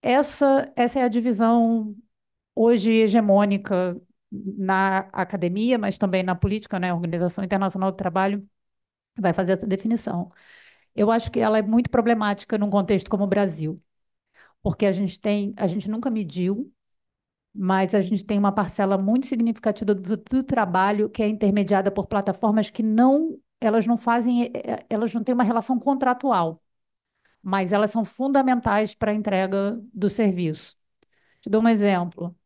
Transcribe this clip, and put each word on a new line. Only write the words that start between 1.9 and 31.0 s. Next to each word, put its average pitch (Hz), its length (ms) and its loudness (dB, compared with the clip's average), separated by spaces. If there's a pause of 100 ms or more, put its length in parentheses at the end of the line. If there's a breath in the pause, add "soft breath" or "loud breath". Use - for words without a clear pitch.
hoje 226 380 4
hegemônica 202 1080 2 (320)
na 190 680 0 (120)
academia, 196 680 -2
mas 202 200 -4
também 185 240 0
na 185 120 0
política, 180 460 -4
né? 180 100 -2
A 175 40 -2
Organização 175 500 -2
Internacional 190 480 -2
do 190 40 -12
Trabalho 196 520 -2 (680)
vai 185 160 0
fazer 185 200 0
essa 190 140 -2
definição. 190 680 -4 (640 soft breath)
Eu 208 140 2
acho 226 200 0
que 240 80 -4
ela 220 200 2
é 214 40 2
muito 226 280 0
problemática 214 680 0
num 208 120 0
contexto 196 400 0
como 202 140 0
o - 20 -2
Brasil, 175 540 -2 (840 soft breath)
porque 208 240 0
a 190 60 4
gente 185 280 -4
tem, 208 360 -2
a 202 100 -2
gente 190 240 -4
nunca 233 180 -4
mediu, 196 640 -4 (840)
mas 190 400 0
a 202 60 4
gente 185 240 -2
tem 208 140 -2
uma 202 140 2
parcela 196 440 0
muito 220 300 0
significativa 220 680 -2
do, 190 220 -4
do 262 260 -4
trabalho 208 680 0
que - 120 -4
é 208 60 2
intermediada 202 640 2
por 196 160 -4
plataformas 208 640 0
que - 120 -6
não, 262 560 2 (220)
elas 220 260 2
não 233 120 0
fazem, 240 460 0
é, - 280 -8
é, - 160 -8
elas 226 240 -2
não 233 100 -4
têm 247 120 -2
uma 240 100 2
relação 233 340 0
contratual, 247 840 0 (800)
mas 190 300 -2
elas 208 180 2
são 226 120 -2
fundamentais 247 920 0
pra 214 180 -2
entrega 196 680 -2 (140)
do 196 160 -2
serviço. 175 680 -2 (680)